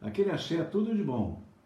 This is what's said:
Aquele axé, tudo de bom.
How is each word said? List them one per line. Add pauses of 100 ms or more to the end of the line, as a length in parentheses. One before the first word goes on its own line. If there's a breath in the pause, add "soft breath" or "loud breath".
Aquele
axé,
tudo
de
bom. (220)